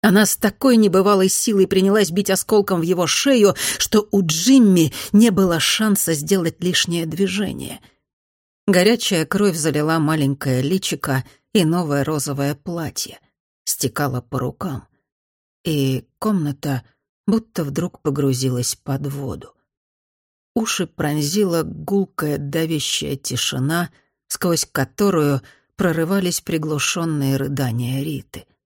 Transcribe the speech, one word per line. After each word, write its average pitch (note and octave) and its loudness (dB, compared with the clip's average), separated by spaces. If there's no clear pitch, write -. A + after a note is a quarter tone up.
Она G#3 4
с - -4
такой A#3+ 2
небывалой F#3+ 4
силой G3 2
принялась G3 2
бить G3 -2
осколком G3 2
в D#3+ -2
его F3+ 0
шею, A#3+ 4
что - 0
у G3 2
Джимми F3+ 4
не A3+ 6
было F3 2
шанса G3+ 0
сделать E3 -2
лишнее E3+ -2
движение. F#3 -4
Горячая F#3 2
кровь G3 0
залила D#3 0
маленькое C#3 0
личико C#3 -4
и F#3+ 4
новое D#3 0
розовое C#3+ -4
платье, - -10
стекала C3 -4
по - -8
рукам. C3 -8
И C3+ 0
комната D3 -2
будто G3+ -2
вдруг D#3 -6
погрузилась C3 0
под C#3+ -6
воду. C#3 -10
Уши A3 -2
пронзила D#3+ -2
гулкая D#3+ -4
давящая D3 -4
тишина, C#3+ -4
сквозь - -2
которую D3 0
прорывались F3+ 0
приглушенные D3+ -2
рыдания C3 -2
Риты. - -10